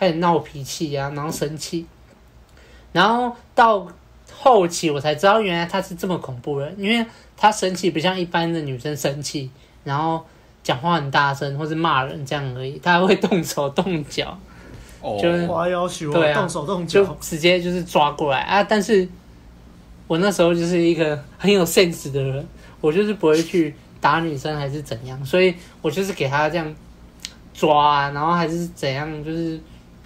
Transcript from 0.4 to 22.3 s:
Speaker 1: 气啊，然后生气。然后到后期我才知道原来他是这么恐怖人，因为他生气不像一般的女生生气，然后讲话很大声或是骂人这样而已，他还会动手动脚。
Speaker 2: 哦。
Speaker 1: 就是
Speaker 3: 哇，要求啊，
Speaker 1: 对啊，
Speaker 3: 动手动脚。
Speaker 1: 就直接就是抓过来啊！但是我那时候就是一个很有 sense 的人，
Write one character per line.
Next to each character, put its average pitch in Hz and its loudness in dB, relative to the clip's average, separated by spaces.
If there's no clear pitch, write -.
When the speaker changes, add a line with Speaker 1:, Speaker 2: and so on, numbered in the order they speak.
Speaker 1:
气 143 -6
啊， 139 -6
然 147 -8
后 151 -6
生 151 -6
气。 165 -8
然 175 4
后 240 0
到 202 6
后 220 6
期 170 -2
我 143 -2
才 151 0
知 147 2
道 220 6
原 185 -2
来 170 -2
他 185 -2
是 180 -12
这 185 -6
么 180 -2
恐 135 -10
怖 143 -4
人， 147 -8
因 196 -2
为 226 0
他 214 6
生 185 -2
气 175 -2
不 160 -2
像 185 0
一 180 -4
般 170 -2
的 165 -2
女 135 -6
生 147 -6
生 143 -4
气， 135 -8
然 139 -4
后 160 -2
讲 143 -2
话 170 0
很 143 -4
大 143 2
声 139 -6
或 151 -6
是 156 -6
骂 156 0
人 151 -10
这 160 -6
样 135 -6
而 131 -8
已， 147 -10
他 175 2
还 180 4
会 196 4
动 185 0
手 139 -2
动 170 -2
脚。 - -8
Speaker 2:
哦。 110 -6
Speaker 1:
就 175 4
是 175 0
Speaker 3:
哇， 170 -2
要 180 -2
求 170 -8
啊， 147 0
Speaker 1:
对 160 4
啊， 147 0
Speaker 3:
动 180 -2
手 151 -6
动 180 -2
脚。 190 4
Speaker 1:
就 160 -4
直 - -8
接 175 4
就 175 -4
是 175 -2
抓 151 2
过 143 -2
来 127 0
啊！ 196 2
但 208 2
是 190 2
我 160 0
那 196 2
时 185 2
候 170 6
就 170 0
是 175 2
一 170 4
个 151 0
很 196 2
有 190 4
sense 170 0
的 139 -4
人， 135 -4